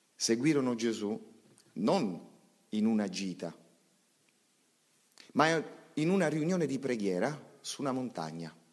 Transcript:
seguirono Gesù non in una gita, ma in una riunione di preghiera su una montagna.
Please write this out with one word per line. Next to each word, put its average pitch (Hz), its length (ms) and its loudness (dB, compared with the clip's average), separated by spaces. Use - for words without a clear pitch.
seguirono 127 600 2
Gesù 110 560 -2
non 113 540 0
in 107 160 0
una 107 220 2
gita, 90 480 -8
ma 160 300 4
in 156 160 2
una 185 180 2
riunione 160 380 0
di 135 120 -2
preghiera 120 840 -2
su - 200 -10
una 139 120 -2
montagna. 82 600 -6